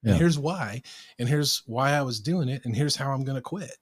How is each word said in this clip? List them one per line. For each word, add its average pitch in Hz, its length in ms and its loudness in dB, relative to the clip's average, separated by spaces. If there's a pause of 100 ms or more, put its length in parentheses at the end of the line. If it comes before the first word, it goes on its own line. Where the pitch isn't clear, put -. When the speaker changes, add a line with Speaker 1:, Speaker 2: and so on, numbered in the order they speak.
Speaker 1:
And 107 100 6
Speaker 2:
Yeah. 87 60 6
Speaker 1:
here's 165 200 6
why. 135 420 -4 (380)
And 120 80 -2
here's 147 380 2
why 131 260 2
I 147 120 2
was 120 180 -4
doing 156 260 0
it. 135 160 -4
And 120 100 -2
here's 139 220 0
how 139 160 -4
I'm 135 140 -2
gonna 135 160 -4
quit. 175 400 -10